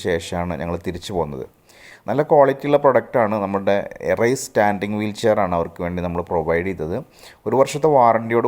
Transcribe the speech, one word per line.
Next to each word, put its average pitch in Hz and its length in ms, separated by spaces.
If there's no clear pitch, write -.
ശേഷമാണ് 87 520
ഞങ്ങൾ 85 160
തിരിച്ചു 87 260
പോകുന്നത്. 71 320
നല്ല 127 220
ക്വാളിറ്റിയുള്ള 143 540
പ്രൊഡക്റ്റാണ്. 117 580
നമ്മുടെ 98 340
എറൈസ് 117 340
സ്റ്റാൻഡിംഗ് 104 540
വീൽ 107 120
ചെയറാണ് 104 360
അവർക്ക് 82 280
വേണ്ടി 87 200
നമ്മൾ 85 240
പ്രൊവൈഡ് 82 400
ചെയ്തത്. 87 260
ഒരു 113 120
വർഷത്തെ 147 360
വാറണ്ടിയോട് 113 520